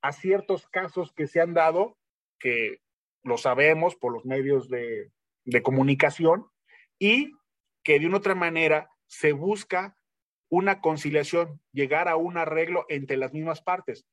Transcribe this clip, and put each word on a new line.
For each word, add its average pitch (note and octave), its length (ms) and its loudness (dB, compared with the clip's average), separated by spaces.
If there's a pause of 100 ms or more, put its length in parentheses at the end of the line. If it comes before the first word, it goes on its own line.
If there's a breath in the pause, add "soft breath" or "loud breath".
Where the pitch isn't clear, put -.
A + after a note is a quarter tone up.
a C#3 100 -2
ciertos F#3+ 560 -2
casos F3+ 440 -6
que D3+ 140 -6
se E3 140 0
han E3+ 140 0
dado, E3+ 420 2 (420)
que A#2 420 -2 (440)
lo A#2+ 140 -2
sabemos D3+ 580 2
por B2 160 -4
los A#2 120 -10
medios C3+ 440 0
de, A#2 420 -8 (340)
de A#2+ 180 0
comunicación, C#3 840 2 (520 soft breath)
y B3 340 2 (500)
que D3+ 160 4
de D#3 80 0
una F#3+ 120 2
otra G3 160 0
manera E3 560 0 (160)
se - 260 0
busca F#3 640 -4 (520)
una F#3+ 320 0
conciliación, D3+ 800 -2 (120)
llegar C#3+ 360 0
a E3 80 0
un F3 200 -2
arreglo E3 520 -2
entre C#3+ 280 -6
las C3 160 -4
mismas D#3 300 -6
partes F#3 500 -6